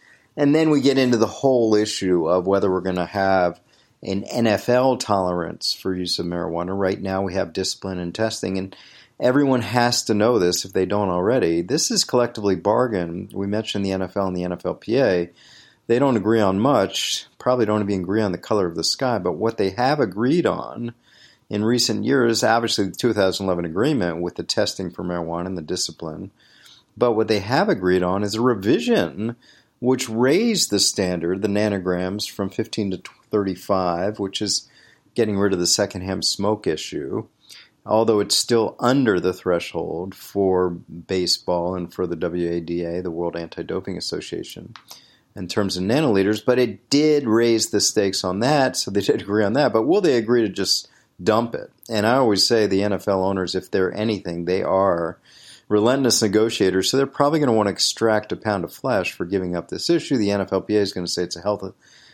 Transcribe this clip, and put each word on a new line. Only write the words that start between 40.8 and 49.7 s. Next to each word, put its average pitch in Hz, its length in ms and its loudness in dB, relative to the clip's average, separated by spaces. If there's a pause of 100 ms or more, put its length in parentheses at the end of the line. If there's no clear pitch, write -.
and 90 180 -8
for 92 140 -2
the 85 80 -4
W 85 380 -2
A 87 60 -2
D 85 240 -4
A, 85 200 -6
the 90 80 -6
World 85 240 -4
Anti-Doping 87 640 -8
Association, 87 720 -10 (640)
in 92 140 -10
terms 98 260 -2
of 90 80 -4
nanoliters, 107 600 2
but 123 140 4
it 120 320 -2
did 147 380 4
raise 113 420 4
the 101 120 0
stakes 98 420 0
on 95 160 -2
that, 135 380 2
so - 120 -4
they 101 120 0
did 123 200 0
agree 101 220 0
on 101 80 2
that, 127 220 2